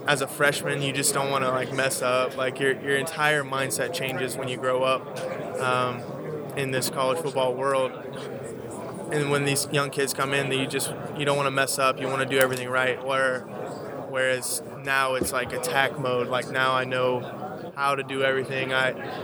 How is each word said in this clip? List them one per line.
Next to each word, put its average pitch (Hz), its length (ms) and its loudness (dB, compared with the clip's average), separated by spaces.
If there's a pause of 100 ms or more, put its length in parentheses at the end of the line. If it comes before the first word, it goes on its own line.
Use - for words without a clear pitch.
as 143 140 4
a 135 80 -2
freshman, 143 540 2
you 139 100 0
just 139 220 2
don't 139 160 0
wanna, 131 200 2
like, 127 240 0
mess 135 260 2
up. 127 360 2
Like, 131 240 -2
your, 135 200 4
your 139 160 2
entire 147 460 2
mindset 135 500 -2
changes 131 440 -2
when 127 120 -4
you 127 80 -4
grow 127 280 2
up, 131 340 0 (420)
um, 127 400 2 (560)
in 135 140 0
this 127 200 0
college 131 280 0
football 131 360 0
world. 131 360 2 (1200)
And 147 180 2
when 143 140 4
these 139 280 2
young 143 180 2
kids 139 240 0
come 139 180 0
in, 139 200 0
you 131 140 0
just, 131 260 -2 (260)
you 143 60 0
don't 143 120 4
wanna 139 140 2
mess 135 280 0
up. 131 220 2
You 135 60 -2
wanna 131 200 0
do 135 120 2
everything 127 300 4
right. 127 360 0
Where, 131 360 2 (680)
whereas 131 540 0 (220)
now 135 300 2
it's, 127 180 0
like, 123 200 -2
attack 131 460 0
mode. 123 300 0
Like, 123 220 0
now 131 240 2
I 127 100 2
know 127 880 -2
how 139 220 0
to 135 80 -2
do 135 180 -2
everything. 131 500 0
I, 131 220 4 (300)